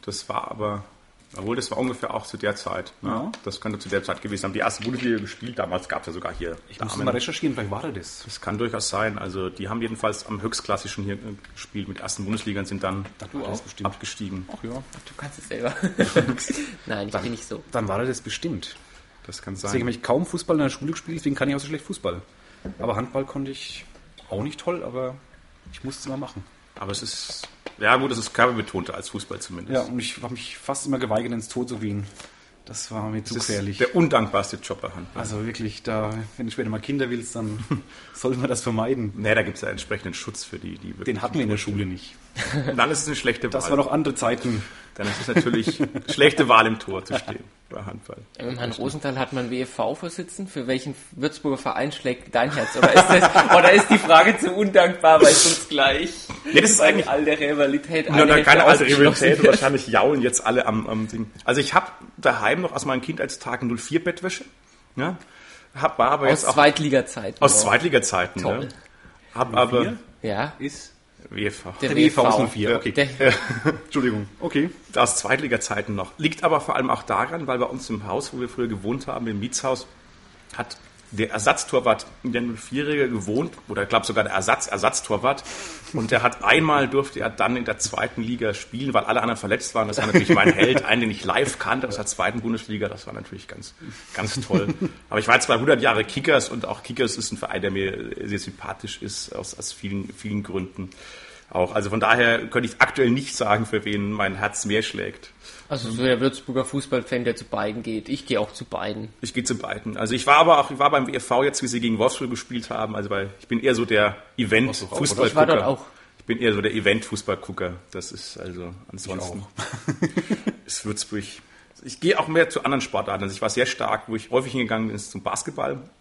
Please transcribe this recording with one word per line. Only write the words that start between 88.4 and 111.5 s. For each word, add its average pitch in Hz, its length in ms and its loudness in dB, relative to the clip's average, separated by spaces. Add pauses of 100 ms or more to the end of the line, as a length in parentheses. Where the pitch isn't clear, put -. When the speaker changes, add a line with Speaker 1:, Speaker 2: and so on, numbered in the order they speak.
Speaker 1:
spielen, 131 400 -6
weil - 120 2
alle 110 160 2
anderen 113 180 -2
verletzt - 360 -2
waren. 110 120 2
Das 101 120 -4
war 110 80 0
natürlich 120 260 4
mein 196 180 8
Held, - 320 4
einen, 117 180 2
den 113 100 0
ich - 120 -8
live 110 360 0
kannte 127 280 -2
aus - 80 -6
der 107 120 -6
zweiten 104 340 -2
Bundesliga. 107 480 -4
Das - 180 -12
war - 60 -14
natürlich 98 340 -14
ganz, - 280 -16 (380)
ganz 104 280 -4
toll. 101 320 0 (360)
Aber 107 100 0
ich 107 80 -2
war 123 120 8
zwar 120 200 2
hundert 131 220 4
Jahre 113 220 2
Kickers 139 460 2
und 120 160 -6
auch - 180 -8
Kickers 120 340 -2
ist 113 140 -6
ein 104 60 -8
Verein, - 240 -6
der 98 100 -2
mir 95 380 -4 (140)
sehr 101 160 -4
sympathisch - 600 -12
ist, - 320 -10
aus, - 240 -10
aus - 140 -10
vielen, 98 400 -8
vielen 104 320 -6
Gründen 92 460 -8 (600)
auch. 90 260 0
Also 101 160 -2
von 110 100 0
daher 117 460 4
könnte 120 200 -2
ich - 140 -2
aktuell 131 300 4
nicht 135 260 -2
sagen, 110 280 2
für 107 200 -4
wen 104 260 -2
mein 98 240 -2
Herz 104 300 -4
mehr 107 160 2
schlägt. - 480 -8 (380)
Speaker 3:
Also 120 240 -6
so 117 120 -4
der 127 180 4
Würzburger 131 420 -2
Fußballfan, 127 600 -4
der 117 120 -2
zu - 100 -16
beiden 107 360 -4
geht. 110 260 -6
Ich 139 200 -6
gehe 110 120 0
auch 104 140 -4
zu - 120 -12
beiden. 107 440 -8 (120)
Speaker 1:
Ich 117 120 -10
gehe 123 100 -4
zu 123 140 -2
beiden. 104 400 -8
Also 110 160 -2
ich 123 140 -2
war 143 100 8
aber 160 220 8
auch, 139 100 2
ich 139 80 -8
war 143 140 4
beim 135 160 2
W 135 80 -6
F 120 100 -4
V 127 180 4
jetzt, 139 200 0